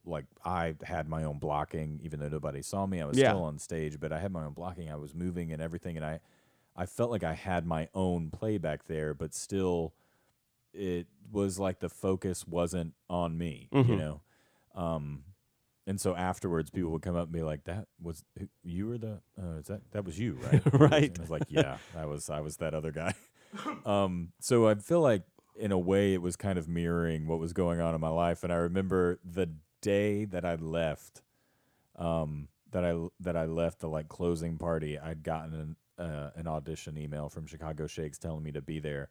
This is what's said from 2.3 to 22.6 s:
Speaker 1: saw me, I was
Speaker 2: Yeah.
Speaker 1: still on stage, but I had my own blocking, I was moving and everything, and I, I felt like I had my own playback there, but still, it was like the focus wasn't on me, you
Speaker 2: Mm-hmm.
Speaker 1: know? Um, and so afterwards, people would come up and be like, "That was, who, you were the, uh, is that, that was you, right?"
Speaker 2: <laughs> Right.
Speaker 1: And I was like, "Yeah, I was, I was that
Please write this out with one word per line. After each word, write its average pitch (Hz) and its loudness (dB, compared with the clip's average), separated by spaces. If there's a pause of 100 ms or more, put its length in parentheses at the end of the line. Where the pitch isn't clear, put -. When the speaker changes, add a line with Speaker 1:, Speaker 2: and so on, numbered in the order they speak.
Speaker 1:
saw 98 -2
me, 95 -2
I 76 -2
was 73 0
Speaker 2:
Yeah. 131 6
Speaker 1:
still 92 2
on 76 -4
stage, 78 -4
but 78 -4
I 78 -2
had 95 -4
my 85 -4
own 73 -8
blocking, 85 -10
I 76 -8
was 73 -10
moving 87 -4
and 78 -6
everything, 82 -6
and 78 -4
I, 78 -4 (560)
I 90 -4
felt 120 0
like 107 -2
I 80 0
had 87 0
my 80 0
own 90 2
playback 82 -2
there, 78 -2
but 78 -6
still, 90 0 (760)
it 90 -2 (240)
was 101 2
like 95 0
the 87 -2
focus 95 0
wasn't 85 0 (160)
on 85 0
me, 78 -4
you 143 4
Speaker 2:
Mm-hmm. 120 6
Speaker 1:
know? 76 -4 (540)
Um, 76 -4 (640)
and 98 -2
so 92 0
afterwards, 87 0
people 87 -2
would 80 -2
come 87 -2
up 87 2
and 80 -10
be 82 -2
like, 76 -4
"That 92 -8 (140)
was, 85 -10 (120)
who, 98 -10 (140)
you 90 -4
were 120 -6
the, 110 -8 (200)
uh, 85 -6
is 73 -14
that, - -10
that 104 -4
was 87 -8
you, 113 0
right?" 117 6
Speaker 2:
<laughs> 147 4
Right. 147 10
Speaker 1:
And - -8
I - -6
was 82 -8
like, 156 0
"Yeah, - 2 (180)
I 80 -4
was, 73 -6
I 76 -2
was 76 -6
that 80 -2